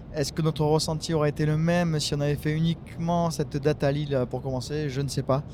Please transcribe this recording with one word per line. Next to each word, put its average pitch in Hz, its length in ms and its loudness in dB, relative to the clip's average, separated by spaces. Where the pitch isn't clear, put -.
Est-ce 147 180 -2
que - 100 -2
notre 156 220 0
ressenti 156 500 0
aurait 151 160 4
été 151 160 -2
le 151 120 2
même 165 420 2
si - 140 -2
on 143 60 0
avait 147 160 2
fait 151 200 -2
uniquement 165 760 0
cette 143 280 -2
date 147 260 2
à 139 80 4
Lille, 147 220 -2
euh, 123 100 2
pour 123 160 -4
commencer ? 135 480 -4
Je 135 140 -2
ne 139 60 -2
sais 135 140 -2
pas. 135 200 2